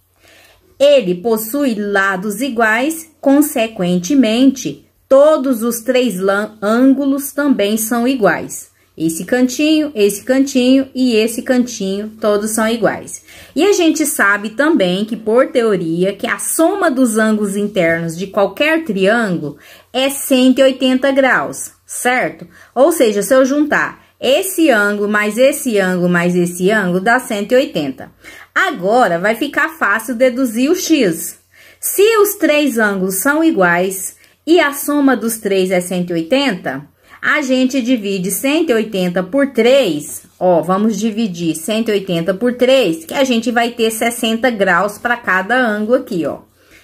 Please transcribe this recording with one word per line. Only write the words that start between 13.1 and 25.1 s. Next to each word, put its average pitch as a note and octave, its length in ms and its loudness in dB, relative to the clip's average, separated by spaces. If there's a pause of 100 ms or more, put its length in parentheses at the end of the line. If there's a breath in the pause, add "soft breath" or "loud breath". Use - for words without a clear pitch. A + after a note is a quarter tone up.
E C#4+ 80 2
a G4+ 80 4
gente E4 320 2
sabe G#3 460 0
também G#3+ 560 0
que, A3 100 -6
por B3 320 2
teoria, F#3+ 640 0
que G#3+ 140 -8
a G3+ 120 -4
soma F4 520 0
dos A#3+ 260 0
ângulos G#3+ 400 0
internos E3+ 580 -2
de F3+ 120 -8
qualquer G3+ 580 0
triângulo F#3+ 720 0 (380 loud breath)
é C4+ 160 0
cento C4 480 2
e C4+ 40 4
oitenta C4 480 2
graus, G#3+ 600 0 (160)
certo? A3 600 -4 (280 loud breath)
Ou C#4+ 180 4
seja, G#3+ 300 2
se G3+ 120 0
eu C4 120 6
juntar B3 580 -2 (160 soft breath)
esse D#4+ 480 0
ângulo, G#3 400 2
mais G#3 300 -2